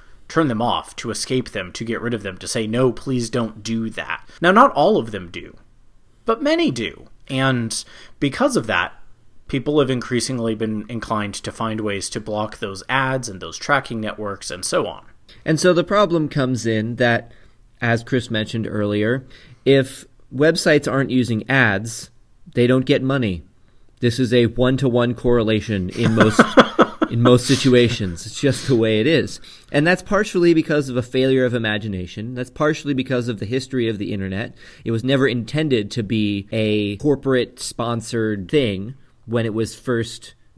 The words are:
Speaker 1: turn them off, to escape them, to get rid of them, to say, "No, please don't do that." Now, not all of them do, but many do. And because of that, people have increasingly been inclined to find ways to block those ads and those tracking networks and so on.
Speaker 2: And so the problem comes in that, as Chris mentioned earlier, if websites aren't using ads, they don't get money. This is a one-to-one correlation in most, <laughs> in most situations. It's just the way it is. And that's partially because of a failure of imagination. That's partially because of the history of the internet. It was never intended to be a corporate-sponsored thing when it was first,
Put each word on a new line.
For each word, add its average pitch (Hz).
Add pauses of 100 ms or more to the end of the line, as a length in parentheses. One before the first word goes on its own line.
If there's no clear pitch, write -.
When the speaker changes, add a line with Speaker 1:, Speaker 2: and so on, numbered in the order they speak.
(280)
Speaker 1:
turn 160
them 113
off, 101
to 117
escape 127
them, 90
to -
get 113
rid 120
of 110
them, 95
to 90
say, 113
"No, 120
please 120
don't 110
do 113
that." - (120)
Now, 170
not 208
all 175
of 113
them 92
do, - (680)
but 226
many 320
do. 117 (220)
And 131 (360)
because 240
of 170
that, 90 (540)
people 147
have 131
increasingly 120
been 107
inclined 107
to -
find 110
ways 101
to -
block 107
those 98
ads 131
and 95
those 82
tracking 131
networks 104
and 90
so 170
on. - (400)
Speaker 2:
And 156
so 180
the 170
problem 170
comes 127
in 113
that, 120 (500)
as 117
Chris 123
mentioned 110
earlier, 107 (400)
if 131 (260)
websites 151
aren't 131
using 117
ads, 113 (420)
they 120
don't 131
get 131
money. 123 (600)
This 120
is 120
a 120
one-to-one 120
correlation 110
in 113
most, 107 (380)
<laughs> -
in 117
most 123
situations. 120
It's -
just -
the 127
way 110
it 117
is. 151 (300)
And 147
that's 180
partially 190
because 151
of 120
a 123
failure 131
of 123
imagination. 107
That's 123
partially 147
because 127
of 113
the 101
history 127
of 107
the 101
internet. 98 (320)
It 117
was 113
never 135
intended 120
to 120
be 101
a 107
corporate-sponsored 117
thing 113 (320)
when 113
it 110
was 110
first, - (240)